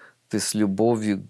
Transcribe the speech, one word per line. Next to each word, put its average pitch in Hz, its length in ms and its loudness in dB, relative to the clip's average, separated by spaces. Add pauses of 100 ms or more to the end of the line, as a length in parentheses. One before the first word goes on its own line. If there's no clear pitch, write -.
(280)
ты 107 120 -2
с - 140 -4
любовью 107 760 0